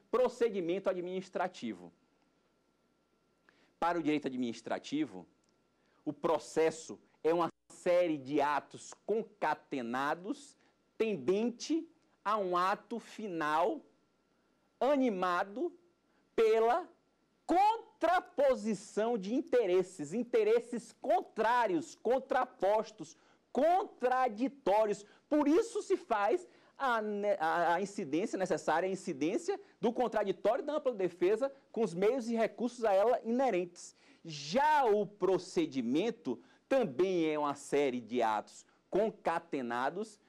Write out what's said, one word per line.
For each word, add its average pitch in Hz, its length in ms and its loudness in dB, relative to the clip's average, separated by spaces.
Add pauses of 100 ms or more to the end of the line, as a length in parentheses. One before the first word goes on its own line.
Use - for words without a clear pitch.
procedimento 202 800 0
administrativo? 180 1000 -6 (1900)
Para 175 220 0
o 160 40 -4
direito 151 240 0
administrativo, 120 1000 -6 (800)
o 147 80 -6
processo 160 840 -2 (240)
é 156 120 2
uma 170 160 0 (180)
série 175 500 0
de 139 220 -4
atos 139 540 -4 (120)
concatenados 156 1500 -4 (420)
tendente 226 880 -2 (380)
a 214 140 0
um 185 180 -2
ato 202 420 -2
final 170 840 -2 (1000)
animado 220 960 0 (560)
pela 226 560 4 (560)
contraposição 294 1700 2
de 196 180 -4
interesses, 180 800 0
interesses 233 880 0
contrários, 233 920 0
contrapostos, 220 1200 -2 (340)
contraditórios. 247 1500 0 (240)
Por 294 180 4
isso 415 360 2
se 381 120 0
faz 339 520 0 (300)
a 240 240 0
ne-, 208 380 0
a, 165 360 2
a 185 60 -2
incidência 190 560 -4
necessária, 175 520 0
a - 20 -4
incidência 190 680 -4 (200)
do 233 140 0
contraditório 214 680 -2
e - 20 -12
da - 80 -4
ampla 294 200 -2
defesa 196 580 0 (200)
com 226 120 -2
os 175 100 -2
meios 220 340 0
e 233 80 -2
recursos 226 480 -2
a 208 100 2
ela 220 300 4
inerentes. 220 720 -2 (280)
Já 220 600 0
o 208 200 4
procedimento 156 1300 -2 (280)
também 180 640 0
é 151 60 -2
uma 147 160 0
série 135 480 0
de 113 220 -2
atos 107 420 -2 (240)
concatenados 165 1400 -4